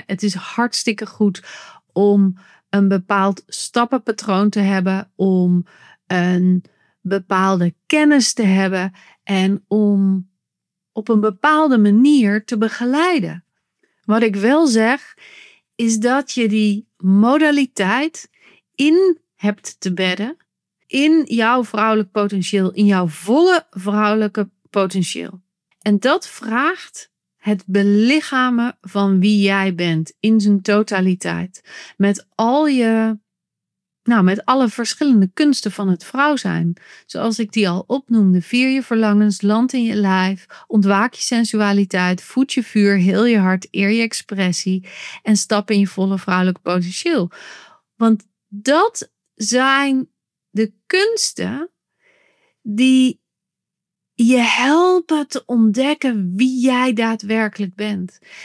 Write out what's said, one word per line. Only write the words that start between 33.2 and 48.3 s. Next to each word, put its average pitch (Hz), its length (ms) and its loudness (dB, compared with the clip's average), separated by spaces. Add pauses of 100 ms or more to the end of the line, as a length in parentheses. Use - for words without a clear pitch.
nou, 233 200 2
met 185 220 2
alle 262 240 2
verschillende 226 640 0
kunsten 285 380 0
van 196 160 -6
het 180 160 -2
vrouw 285 320 0
zijn. 170 400 -4 (300)
Zoals - 320 -4
ik 214 140 -6
die 208 160 0
al 175 180 -4
opnoemde. 214 560 2
Vier 254 260 0
je 262 140 0
verlangens, 208 600 0
land 220 300 0
in 247 120 -2
je 220 100 -4
lijf, 190 720 -2
ontwaak 202 480 2
je - 80 -12
sensualiteit, 202 1000 0
voed - 300 -4
je 254 100 -2
vuur, 202 340 2
heel 190 300 2
je 226 120 2
hart, 185 320 0
eer 196 200 -2
je 226 120 0
expressie 190 840 -4 (340)
en 208 140 2
stap 208 340 -2
in 208 80 2
je 202 80 2
volle 190 320 -4
vrouwelijk 185 440 -2
potentieel. 180 680 -4 (640)
Want 226 320 0 (220)